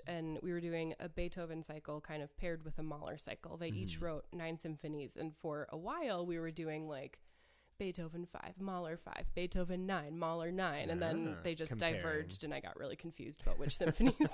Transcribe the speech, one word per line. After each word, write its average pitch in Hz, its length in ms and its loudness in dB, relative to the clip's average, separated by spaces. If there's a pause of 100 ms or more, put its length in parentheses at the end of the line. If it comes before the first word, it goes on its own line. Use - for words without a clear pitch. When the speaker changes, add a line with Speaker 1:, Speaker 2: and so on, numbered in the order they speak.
Speaker 1:
and 160 340 -2
we 180 100 -2
were 175 80 0
doing 165 400 0
a 180 80 -4
Beethoven 170 560 -2
cycle 151 380 -6
kind 151 220 -6
of 147 120 -10
paired 165 300 -2
with 156 140 -2
a 156 40 0
Mahler 151 360 -4
cycle. - 380 -8
They 165 100 -4
each 185 300 -2
Speaker 2:
Mm-hmm. 170 80 -2
Speaker 1:
wrote 156 280 -2
nine 165 240 -2
symphonies. 151 580 -6
And 160 240 -4
for 151 300 -2
a 156 80 -6
while 208 480 0
we 170 140 0
were 165 100 -2
doing, 156 400 -2
like, 135 300 -8 (580)
Beethoven 175 480 -4
five, - 340 -10
Mahler 180 380 -2
five, - 260 -6 (120)
Beethoven 180 500 2
nine, 165 340 0
Mahler 165 320 2
nine. 160 380 2
And 175 120 2
then 160 360 2
Speaker 2:
Ah, - 60 -8
Speaker 1:
they 170 120 2
just 160 140 -2
Speaker 2:
comparing. 160 260 2
Speaker 1:
diverged 151 480 0
and 147 100 -2
I 139 60 -2
got - 180 -8
really - 200 -4
confused - 440 -8
about - 160 8
which 139 200 4
<laughs> - 0 -
symphonies 233 560 8